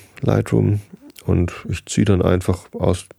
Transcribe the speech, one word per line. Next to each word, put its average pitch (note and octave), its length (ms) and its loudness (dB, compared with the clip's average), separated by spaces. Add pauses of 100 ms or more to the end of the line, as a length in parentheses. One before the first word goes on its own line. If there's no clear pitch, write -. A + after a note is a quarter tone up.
(220)
Lightroom G#2 580 0 (460)
und F2+ 260 0 (160)
ich - 180 -8
ziehe A2 200 0
dann F#2+ 160 2
einfach F#2 500 0
aus F#2+ 340 -2 (120)